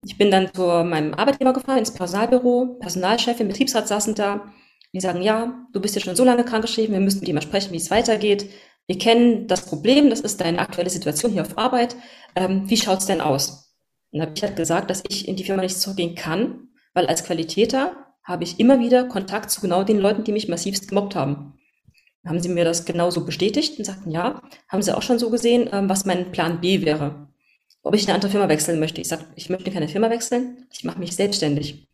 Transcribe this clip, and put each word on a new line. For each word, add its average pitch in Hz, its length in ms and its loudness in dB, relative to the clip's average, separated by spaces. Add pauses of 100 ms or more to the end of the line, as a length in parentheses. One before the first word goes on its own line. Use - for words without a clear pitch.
Ich - 120 -14
bin 208 140 6
dann 190 220 4
zu 190 80 -4 (220)
meinem 156 300 0
Arbeitgeber 262 400 2
gefahren, 262 260 0
ins 214 140 -2
Personalbüro, 247 840 2
Personalchefin, 214 680 0
Betriebsrat 214 400 0
saßen 214 280 -2
da. 202 360 -4 (420)
Die 185 60 -6
sagen, 180 240 -2
"Ja, 226 500 -2
du 196 80 -2
bist 208 140 -2
jetzt 196 100 -4
schon 180 100 -6
so 247 100 4
lange 240 200 6
krankgeschrieben, 220 480 -2
wir 190 80 2
müssen 196 180 2
mit - 80 -6
dir 165 60 0
mal 151 80 0
sprechen, 190 300 -2
wie 165 60 -6
es - 140 -4
weitergeht. 208 580 2 (380)
Wir 185 100 -2
kennen 233 500 4
das 180 180 -2
Problem, 277 440 4
das 226 100 0
ist - 220 -6
deine 170 180 0
aktuelle 180 300 -2
Situation 175 420 -2
hier 185 120 0
auf - 140 -8
Arbeit. 247 380 0 (400)
Ähm, 190 340 0
wie 226 80 4
schaut's 190 300 0
denn 190 140 0
aus?" - 540 -2 (360)
Und 151 80 -4
dann 160 100 -4
hab 156 80 -12
ich - 60 -6
halt 208 120 -4
gesagt, 170 360 -2
dass 190 180 -6
ich - 180 -8
in 190 100 -6
die 185 60 -8
Firma 190 200 -2
nicht 185 160 -4
zurückgehen 180 360 -4
kann, 185 540 -4 (240)
weil 180 140 2
als - 160 -2
Qualitäter 220 720 -2 (280)
habe 175 200 -6
ich - 160 -10
immer 254 200 8
wieder 247 260 4
Kontakt 208 440 -6
zu - 120 -4
genau 185 220 2
den 208 160 4
Leuten, 202 240 2
die 220 100 -2
mich 214 160 -2
massivst 190 400 -4
gemobbt 196 260 -2
haben. 143 380 -4 (680)
Dann 165 100 -6
haben 170 80 0
sie 180 80 -4
mir 170 160 2
das 170 200 0
genauso 170 400 0
bestätigt 190 540 -2
und 208 60 -6
sagten, 190 260 -10
"Ja, 175 300 -2 (280)
haben 190 140 0
sie - 120 2
auch - 60 -2
schon 247 180 2
so 233 100 0
gesehen, 233 440 4
ähm, 196 160 0
was 190 160 0
mein 180 260 -2
Plan 170 300 -2
B 180 240 2
wäre, 147 420 -2 (540)
ob - 140 0
ich 208 80 4
in 202 60 -2
eine 170 60 2
andere 196 160 0
Firma 202 180 2
wechseln 156 300 0
möchte." 165 220 -4
Ich 170 80 -8
sag, 160 160 -8 (100)
"Ich - 140 -16
möchte 185 220 -4
keine 165 180 -4
Firma 214 200 0
wechseln, 247 640 -4
ich - 120 -18
mache 170 160 -8
mich - 160 -8
selbstständig." 151 800 -2